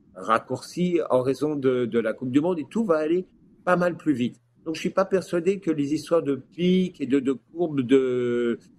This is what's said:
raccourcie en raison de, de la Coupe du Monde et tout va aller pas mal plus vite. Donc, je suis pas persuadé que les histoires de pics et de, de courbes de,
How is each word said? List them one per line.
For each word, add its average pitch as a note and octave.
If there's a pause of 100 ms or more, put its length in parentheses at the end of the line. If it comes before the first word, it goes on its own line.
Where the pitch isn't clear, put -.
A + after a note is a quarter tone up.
(160)
raccourcie B2+
en B2+
raison C#3+
de, B2+
de A2
la A2
Coupe C3
du C#3+
Monde F3+
et C#3
tout A3+
va E3
aller E3 (380)
pas F3+
mal F3
plus D3+
vite. B2 (240)
Donc, D#3+
je -
suis F3+
pas F#3+
persuadé F#3
que E3
les C#3+
histoires D#3+
de C#3
pics F3+
et C#3
de, C3+
de C3
courbes D3+
de, A#2+ (200)